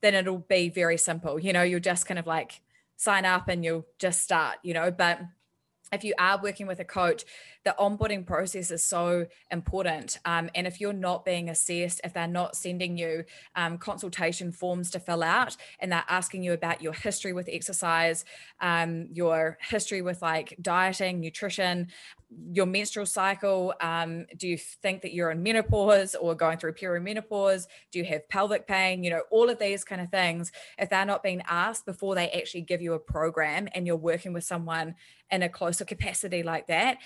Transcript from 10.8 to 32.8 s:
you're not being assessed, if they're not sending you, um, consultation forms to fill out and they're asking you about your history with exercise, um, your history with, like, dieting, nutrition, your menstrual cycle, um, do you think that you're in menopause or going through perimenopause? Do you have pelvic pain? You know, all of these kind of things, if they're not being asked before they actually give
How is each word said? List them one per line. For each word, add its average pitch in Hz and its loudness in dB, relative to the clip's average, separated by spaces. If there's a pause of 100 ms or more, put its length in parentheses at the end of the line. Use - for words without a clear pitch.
you're 202 -2
not 185 -2
being 175 -2
assessed, 170 -2
if 180 -8
they're 170 -4
not 175 -2
sending 180 -4
you, 165 -4 (300)
um, 170 -2
consultation 175 -4
forms 180 -4
to 185 -4
fill 170 -2
out 202 2 (220)
and 185 -2
they're 170 0
asking 180 0
you 180 2
about 165 -2
your 156 -4
history 196 -4
with 175 -6
exercise, 165 2 (360)
um, 170 0
your 165 2
history 202 -2
with, 180 -4
like, 160 -2
dieting, 185 2
nutrition, 175 -2 (640)
your 185 4
menstrual 202 -2
cycle, 196 2
um, 165 -2 (100)
do 180 -8
you 170 -2
think 190 -4
that 185 -10
you're 170 0
in 165 -2
menopause 208 4
or 170 0
going 165 2
through 165 -4
perimenopause? 190 0 (240)
Do 175 -6
you 175 -2
have 156 -4
pelvic 202 0
pain? 185 2
You 175 0
know, 165 0
all 226 8
of 233 0
these 202 0
kind 185 -6
of 175 -8
things, 170 0 (240)
if 190 -2
they're 196 4
not 202 0
being 180 -2
asked 185 0
before 196 -4
they 175 0
actually 175 -6
give 175 -2